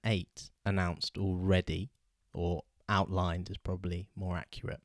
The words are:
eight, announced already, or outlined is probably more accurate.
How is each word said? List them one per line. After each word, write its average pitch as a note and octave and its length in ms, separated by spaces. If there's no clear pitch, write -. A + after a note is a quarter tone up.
eight, - 440
announced F#2 540
already, F#2 720
or F2 300
outlined F#2 640
is - 80
probably F2+ 580
more F2+ 220
accurate. - 460